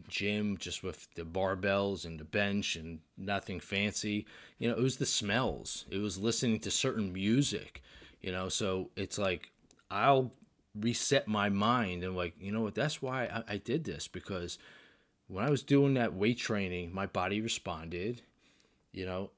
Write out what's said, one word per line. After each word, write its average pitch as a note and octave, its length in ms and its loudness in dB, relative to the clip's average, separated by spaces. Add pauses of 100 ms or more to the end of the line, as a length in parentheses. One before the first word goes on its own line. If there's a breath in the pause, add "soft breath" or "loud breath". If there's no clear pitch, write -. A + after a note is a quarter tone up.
gym, G#2 500 0
just - 240 -6
with - 340 -8
the E2+ 80 -6
barbells F#2+ 800 0
and E2 120 -8
the D#2 60 -10
bench G2+ 540 0
and E2 220 -8 (180)
nothing F#2+ 420 -4
fancy, G#2 680 -2 (320 loud breath)
you A#2+ 100 2
know, G#2+ 80 0
it A2 40 2
was C3 140 2
the D3 100 -2
smells. G#2 840 0
It F#2+ 80 -4
was G2+ 200 -2
listening A2 440 2
to F#2+ 100 -4
certain A2 400 0
music, G2+ 720 2 (380 loud breath)
you F#2 100 -6
know? F#2 160 -2
So F#2+ 480 0
it's G2 220 -4
like, F#2+ 340 0 (400)
I'll B2+ 400 4 (420)
reset A#2 540 2
my G#2 220 2
mind G2+ 560 2
and, F#2 100 -2
like, F2+ 240 -2
you G2 140 -6
know A2 80 0
what, G#2 140 -2
that's D3 260 -2
why B2+ 240 -2
I, G#2+ 300 -6
I - 20 -2
did C3+ 260 -2
this, D#2 240 -6
because F2 500 -6 (680 loud breath)
when F#2+ 160 -4
I C#3 60 2
was C#3+ 140 2
doing C#3 320 6
that A#2+ 180 2
weight G#2+ 240 4
training, F2+ 560 -2
my G2 140 -2
body G2 340 0
responded, F2+ 800 -4 (720 soft breath)
you F#2 120 -6
know, F#2 320 -4